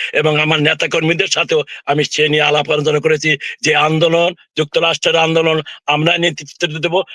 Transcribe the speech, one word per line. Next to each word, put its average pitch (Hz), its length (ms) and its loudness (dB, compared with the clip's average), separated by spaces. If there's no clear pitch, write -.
এবং 151 260 2
আমার 156 220 0
নেতা 160 260 0
কর্মীদের 165 400 0
সাথেও 160 360 0
আমি 147 180 0
সে 151 260 0
নিয়ে 151 140 2
আলাপ 147 280 0
আলোচনা 151 280 0
করেছি 156 380 0
যে 151 140 0
আন্দোলন, 165 600 2
যুক্তরাষ্ট্রের 160 580 0
আন্দোলন 160 460 2
আমরা 156 320 2
নেতৃত্ব 160 640 -4
দেব, 165 160 -2